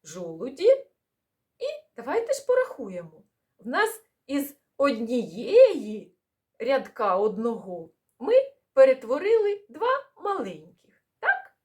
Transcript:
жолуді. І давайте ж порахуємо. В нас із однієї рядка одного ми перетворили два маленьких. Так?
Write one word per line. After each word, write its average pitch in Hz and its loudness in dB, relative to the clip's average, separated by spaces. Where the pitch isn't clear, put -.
жолуді. 180 -4
І - -8
давайте 403 -4
ж - -6
порахуємо. 196 -4
В - -20
нас 403 -2
із 277 -6
однієї 233 2
рядка 226 -2
одного 196 -4
ми 370 0
перетворили 302 2
два 480 -4
маленьких. 202 -10
Так? - -4